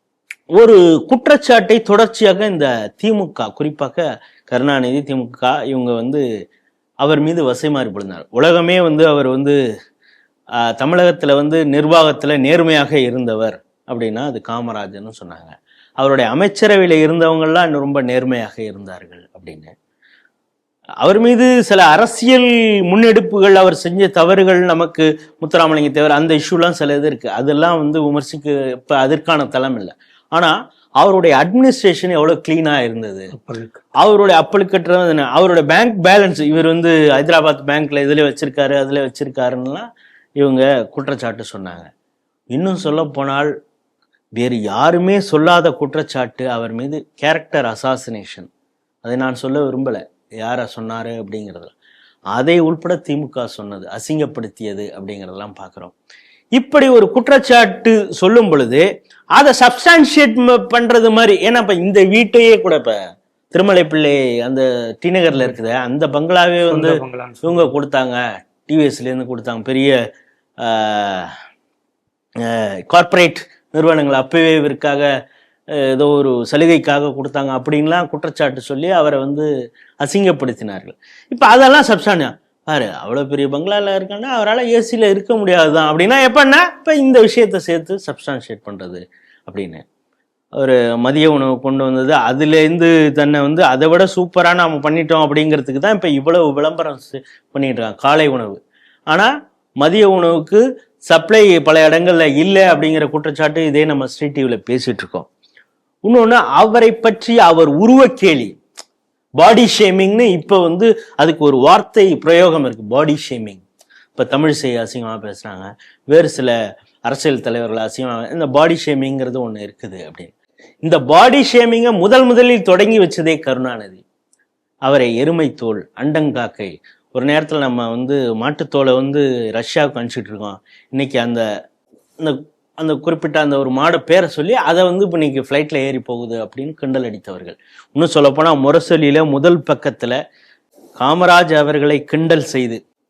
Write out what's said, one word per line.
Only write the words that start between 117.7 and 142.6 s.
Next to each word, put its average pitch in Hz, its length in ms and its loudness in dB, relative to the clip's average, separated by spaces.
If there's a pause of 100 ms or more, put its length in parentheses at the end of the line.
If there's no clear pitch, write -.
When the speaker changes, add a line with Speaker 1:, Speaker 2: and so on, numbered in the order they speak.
Speaker 1:
அசிங்கமா, 120 460 -10
இந்த 160 140 -6
பாடி 156 400 2
ஷேமிங்கிறது 131 640 -6
ஒண்ணு 104 200 -14
இருக்குது 95 420 -18
அப்படின்னு. - 240 -20 (440)
இந்த 160 220 0
பாடி 226 520 4
ஷேமிங்கை 233 460 2
முதல் 233 260 4
முதலில் 247 380 4
தொடங்கி 208 360 2
வச்சதே 160 400 0
கருணாநிதி. 123 680 -8 (680)
அவரை 131 400 0
எருமை 156 380 -2
தோல், 110 420 -8
அண்டங்காக்கை, 120 840 -6 (320)
ஒரு 127 140 -4
நேரத்துல 151 320 -2
நம்ம 123 320 -4
வந்து 127 460 -4
மாட்டுத்தோலை 135 580 -2
வந்து 131 580 -2
ரஷ்யாவுக்கு 113 220 -8
அனுப்பிச்சிட்டு 123 540 -6
இருக்கோம். 104 340 -14 (280)
இன்னைக்கு 131 300 -4
அந்த, 117 500 -6 (460)
அந்த, 147 260 -6 (320)
அந்த 156 200 -6
குறிப்பிட்ட 156 460 -4
அந்த 143 180 0
ஒரு 135 120 -4
மாடு 156 320 -2
பேரை 170 260 2
சொல்லி, 170 260 -4
அதை 170 280 0
வந்து 185 220 0
இப்ப 170 140 -4
இன்னைக்கு 139 360 -4
ஃப்ளைட்ல 151 220 -4
ஏறி 135 240 -4
போகுது 117 440 -10
அப்படின்னு 135 280 -14
கிண்டல் 131 300 -6
அடித்தவர்கள். 92 560 -14 (340)
இன்னும் 160 220 0
சொல்லப்போனா, 143 520 2
முரசொலியில 156 640 2
முதல் 147 320 2
பக்கத்துல 131 600 -6 (760)
காமராஜ் 175 560 2
அவர்களை 147 500 0
கிண்டல் 160 380 -2
செய்து, 117 440 -6 (240)